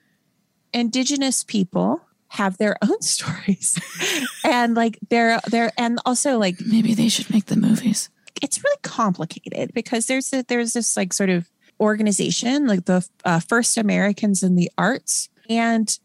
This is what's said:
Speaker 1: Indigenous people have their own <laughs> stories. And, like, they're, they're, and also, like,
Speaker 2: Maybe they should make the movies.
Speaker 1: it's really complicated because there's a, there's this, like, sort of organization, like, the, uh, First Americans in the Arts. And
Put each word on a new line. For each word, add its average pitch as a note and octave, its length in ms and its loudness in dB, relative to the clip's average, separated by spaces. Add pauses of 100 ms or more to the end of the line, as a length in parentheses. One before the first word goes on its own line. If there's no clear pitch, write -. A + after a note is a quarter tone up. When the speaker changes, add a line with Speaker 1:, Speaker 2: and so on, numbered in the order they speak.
(720)
Speaker 1:
Indigenous B3+ 720 0
people G3 580 0 (260)
have F#3+ 300 -2
their G#3 240 0
own E4+ 180 0
<laughs> - 160 -2
stories. - 600 -2 (680)
And, A#3+ 300 2
like, A3+ 240 0 (100)
they're, A#3 400 2
they're, A#3 300 0
and A#3+ 260 0
also, B3+ 340 0
like, F#3 280 0
Speaker 2:
Maybe A3+ 260 4
they A3 160 2
should - 220 -2
make G#3+ 160 2
the - 100 -2
movies. - 540 2 (320)
Speaker 1:
it's - 200 -4
really C#5+ 200 2
complicated - 920 -4
because A3+ 340 -2
there's C4 280 -2
a, C4 120 0
there's A#3+ 280 -2
this, A#3 220 -2
like, G3 180 -2
sort F#3+ 160 2
of F3 180 0 (320)
organization, G#3+ 880 2
like, F#3+ 180 2
the, F#3 220 2 (180)
uh, E3+ 160 2
First A#3 380 0
Americans G3 640 0
in F#3 140 4
the F3 200 2
Arts. - 540 -2 (180)
And A3+ 560 0